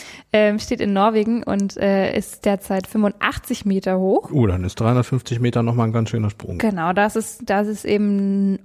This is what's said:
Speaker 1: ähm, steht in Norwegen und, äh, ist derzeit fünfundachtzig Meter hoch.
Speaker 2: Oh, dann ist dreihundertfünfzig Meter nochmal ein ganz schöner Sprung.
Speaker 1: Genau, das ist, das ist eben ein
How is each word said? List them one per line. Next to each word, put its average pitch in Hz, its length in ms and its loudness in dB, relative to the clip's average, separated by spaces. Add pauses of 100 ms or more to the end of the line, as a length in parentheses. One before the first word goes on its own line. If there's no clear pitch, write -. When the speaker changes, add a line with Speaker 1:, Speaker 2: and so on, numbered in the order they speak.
(320)
Speaker 1:
ähm, 214 280 4
steht 226 200 -4
in 202 140 0
Norwegen 220 500 2
und, 196 340 -2
äh, 196 400 2
ist - 280 -6
derzeit 196 420 -2
fünfundachtzig 214 800 -2
Meter 190 340 0
hoch. 190 320 2
Speaker 2:
Oh, 117 160 4
dann 90 160 0
ist - 160 -4
dreihundertfünfzig 120 600 0
Meter 120 220 0
nochmal 117 240 2
ein 110 60 -2
ganz 113 160 0
schöner 110 200 -2
Sprung. - 300 -8
Speaker 1:
Genau, 185 340 0
das 208 240 2
ist, - 320 -8
das 208 180 2
ist 208 160 -6
eben 196 680 0
ein 190 120 -6